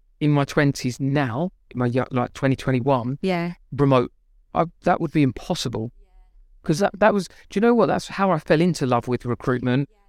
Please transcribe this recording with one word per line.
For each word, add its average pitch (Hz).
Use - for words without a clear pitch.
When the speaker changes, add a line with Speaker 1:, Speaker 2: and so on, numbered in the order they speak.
Speaker 1:
in 151
my 143
twenties 139
now, 139
in -
my 123
yo-, 123
like, 123
twenty 131
twenty-one, 127
Speaker 2:
Yeah. 175
Speaker 1:
remote. 135
I, 170
that -
would 160
be 156
impossible. 123
'Cause 160
that, 196
that 208
was, 196
do -
you -
know 233
what? 214
That's 175
how 190
I 156
fell 160
into 165
love 123
with 123
recruitment, 123